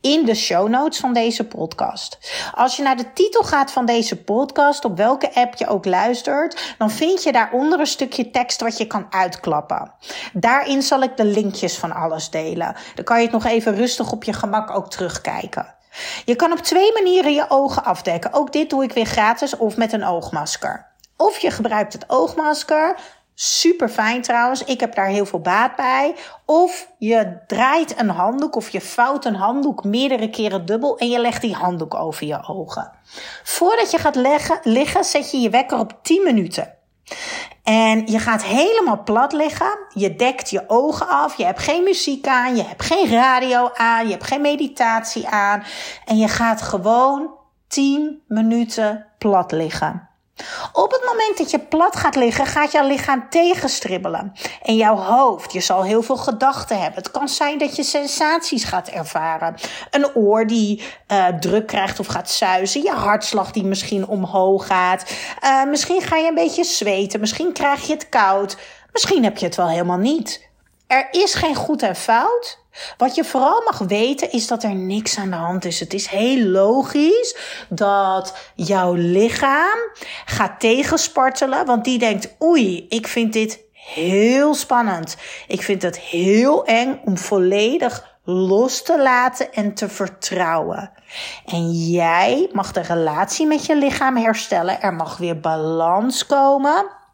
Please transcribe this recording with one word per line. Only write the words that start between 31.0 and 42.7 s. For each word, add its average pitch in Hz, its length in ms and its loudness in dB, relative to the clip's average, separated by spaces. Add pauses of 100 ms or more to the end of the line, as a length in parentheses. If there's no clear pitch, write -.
je 240 100 0
legt 233 220 -2
die 220 120 -2
handdoek 170 420 -4
over 156 320 -6
je 147 200 -8
ogen. - 440 -10 (520)
Voordat 427 480 2
je 330 60 0
gaat 302 180 0
leggen, 285 480 2
liggen, 277 400 2
zet - 280 -2
je 269 80 -2
je 233 100 2
wekker 247 300 2
op 220 220 -4
tien 370 220 2
minuten. 220 540 0 (840)
En 220 440 4
je 220 120 0
gaat 226 240 0
helemaal 302 600 2
plat 247 300 2
liggen. 320 440 -2 (160)
Je 190 220 -2
dekt - 340 -2
je 190 180 -4
ogen 269 400 2
af. 302 300 0
Je 196 80 -2
hebt 185 140 -2
geen 339 240 0
muziek 285 440 0
aan. 254 280 2
Je 220 80 0
hebt - 200 -10